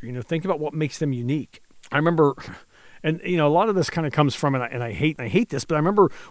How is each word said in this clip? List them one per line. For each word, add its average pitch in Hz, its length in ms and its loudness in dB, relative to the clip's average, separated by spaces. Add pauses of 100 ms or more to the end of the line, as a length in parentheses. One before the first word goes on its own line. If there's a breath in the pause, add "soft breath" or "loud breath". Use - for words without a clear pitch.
you 120 120 -10
know, 123 80 -6
think 165 240 -4
about 170 160 -2
what 147 120 -4
makes 156 260 -2
them 147 120 0
unique. 127 500 -4 (300)
I 135 60 0
remember, 156 380 4 (680 loud breath)
and, 160 220 -2
you 180 100 0
know, 151 120 4
a - 20 4
lot 175 180 4
of 208 80 0
this 170 140 2
kinda 156 220 -2
comes 147 220 2
from, 139 220 0
and 127 80 -2
I, 117 40 -6
and 120 140 -8
I 117 120 -6
hate, 147 240 -2
and 123 80 -8
I 110 40 -4
hate 208 200 2
this, 131 160 -6
but 165 100 -2
I 151 40 2
remember 185 300 4 (220 loud breath)